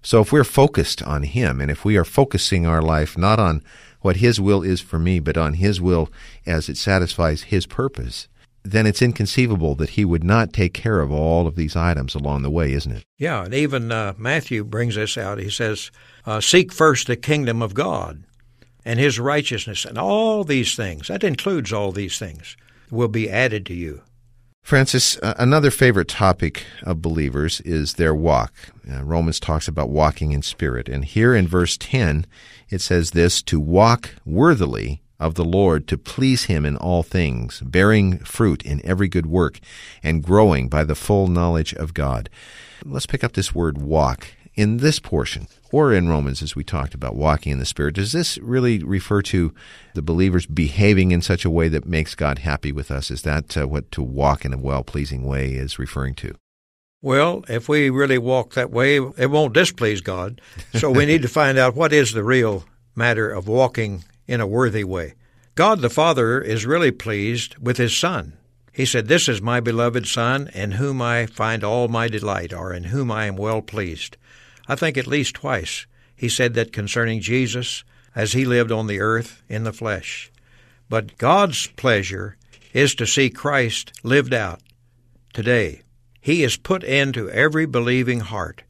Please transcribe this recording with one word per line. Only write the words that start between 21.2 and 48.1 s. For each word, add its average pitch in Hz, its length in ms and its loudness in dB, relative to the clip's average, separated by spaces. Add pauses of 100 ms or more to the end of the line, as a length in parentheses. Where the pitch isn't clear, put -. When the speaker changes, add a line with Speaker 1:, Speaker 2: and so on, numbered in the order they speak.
Speaker 2:
includes 151 480 -2
all 104 200 -2
these 95 260 -6
things, 80 400 -14 (320)
"will 117 180 0
be 107 220 -2
added 107 380 -2
to 90 80 -8
you." 78 260 -10 (640)
Speaker 1:
Francis, - 600 2
uh, 113 160 -2
another 139 320 6
favorite 104 360 4
topic 90 560 0 (200)
of 82 180 -2
believers 78 600 -2
is 80 320 -2
their 80 200 2
walk. 76 400 2 (340)
Uh, 67 160 -8
Romans 82 360 0
talks 78 280 -2
about 73 220 -4
walking 73 440 2
in 71 100 -2
spirit. 62 440 -4
And 69 160 -4
here 113 300 4
in 95 140 4
verse 87 300 0
ten, 80 500 0 (420)
it 95 100 -4
says 85 320 0
this, 85 300 4
"To 82 180 0
walk 95 520 4 (120)
worthily 78 800 2 (180)
of 82 140 -2
the 85 120 -2
Lord, 87 420 2
to 76 100 -2
please 131 460 0
Him 78 200 0
in 73 140 -2
all 87 260 0
things, 65 600 -4
bearing 95 560 4
fruit - 440 0
in 73 200 -4
every 92 240 0
good 85 180 0
work, 82 340 0 (440)
and 78 200 0
growing 87 440 4
by 76 160 0
the 76 120 0
full 98 320 2
knowledge 85 460 0
of 78 220 -8
God." 65 340 -4 (560)
Let's 139 220 -8
pick - 160 -4
up - 100 -4
this - 220 -2
word 78 240 -2
walk 71 500 0 (260)
in 107 220 2
this 147 220 2
portion, - 480 -4 (240)
or 139 220 4
in 87 160 4
Romans, 69 320 0
as 73 160 -8
we 69 60 -6
talked 69 300 -6
about 62 220 -8
walking 73 380 0
in 67 60 -2
the 65 60 -4
Spirit. 73 300 -4
Does 98 160 -2